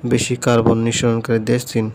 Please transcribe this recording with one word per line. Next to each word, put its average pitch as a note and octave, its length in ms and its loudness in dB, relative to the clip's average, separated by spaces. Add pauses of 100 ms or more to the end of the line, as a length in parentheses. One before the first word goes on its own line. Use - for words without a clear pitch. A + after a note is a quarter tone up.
বেশি A#2+ 300 0
কার্বন A2+ 420 2
নিঃসরণকারী A#2 600 0
দেশ A#2+ 280 -2
চীন। A2 280 -2